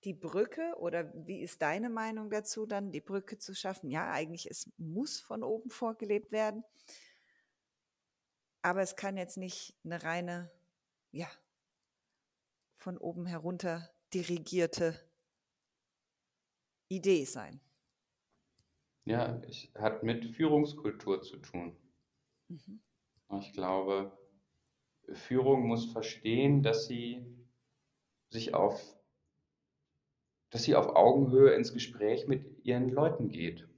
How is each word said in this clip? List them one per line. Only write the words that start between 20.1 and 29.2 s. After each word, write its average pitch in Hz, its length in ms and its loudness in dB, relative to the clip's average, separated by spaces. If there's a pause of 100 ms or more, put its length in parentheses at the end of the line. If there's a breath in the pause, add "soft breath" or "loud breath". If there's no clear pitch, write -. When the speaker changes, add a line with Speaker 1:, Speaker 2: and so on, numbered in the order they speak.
Speaker 2:
Führungskultur 147 960 0
zu - 160 -16
tun. 87 380 -10 (720)
Speaker 1:
Mhm. 190 340 -18 (580)
Speaker 2:
Ich 98 140 -14
glaube, 95 640 0 (920)
Führung 131 560 4
muss 117 240 0
verstehen, 127 720 2
dass 113 240 2
sie 120 380 -8 (1040)
sich 113 240 -4
auf, - 280 2 (1700)